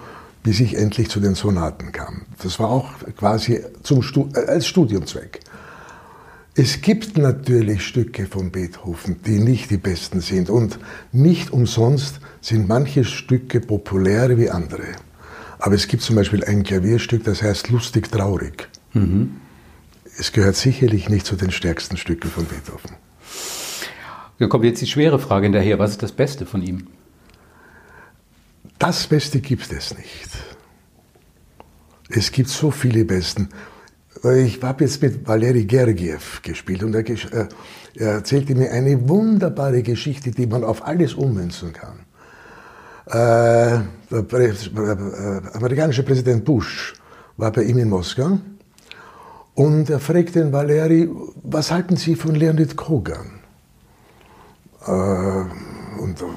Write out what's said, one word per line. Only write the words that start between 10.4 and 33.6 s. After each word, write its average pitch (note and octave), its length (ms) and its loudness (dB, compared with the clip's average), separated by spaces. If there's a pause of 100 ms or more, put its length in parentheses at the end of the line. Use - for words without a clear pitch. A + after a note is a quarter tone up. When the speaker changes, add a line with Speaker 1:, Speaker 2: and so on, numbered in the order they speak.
Speaker 1:
Und A2 280 2 (320)
nicht D#3+ 420 4
umsonst B2+ 680 2 (200)
sind G#2+ 280 0
manche C3 360 2
Stücke - 560 -2
populärer G#2 800 2
wie A2+ 120 4
andere. E2 360 -6 (720)
Aber G2+ 160 2
es G2 140 2
gibt A#2 160 0
zum A#2 100 2
Beispiel G2+ 300 2
ein G2+ 180 2
Klavierstück, G#2+ 640 2
das G2+ 180 -2
heißt G#2 280 -2
Lustig A#2 420 0
Traurig. F#2+ 560 -2 (240)
Speaker 2:
Mhm. G2+ 440 2 (800)
Speaker 1:
Es - 140 -6
gehört G2 240 4
sicherlich A2+ 540 2
nicht G#2 180 2
zu - 80 -4
den F#2+ 160 -2
stärksten F2 460 -4
Stücken E2 340 -6
von E2 140 -6
Beethoven. - 460 -12 (1500)
Speaker 2:
Da A#2 80 2
kommt A2 180 2
jetzt A#2 160 2
die A#2 60 -6
schwere D3 320 2
Frage G2 280 2
hinterher. G2+ 340 2
Was G#2 120 0
ist - 120 -8
das G#2 80 -6
Beste - 340 -2
von F#2+ 160 -4
ihm? F2+ 240 -8 (1900)
Speaker 1:
Das - 300 -2
Beste D3 320 2
gibt - 320 -4
es - 240 -10
nicht. - 320 -18 (1800)
Es - 200 2
gibt C3 180 2
so - 220 0
viele A#2 340 2
Besten. F#2 440 -2 (880)